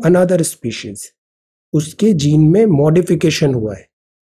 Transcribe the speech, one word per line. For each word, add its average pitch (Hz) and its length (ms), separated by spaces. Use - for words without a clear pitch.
another 180 380
species। 107 560
उसके 165 380
जीन 151 280
में 175 260
मॉडिफिकेशन 156 880
हुआ 110 200
है, - 140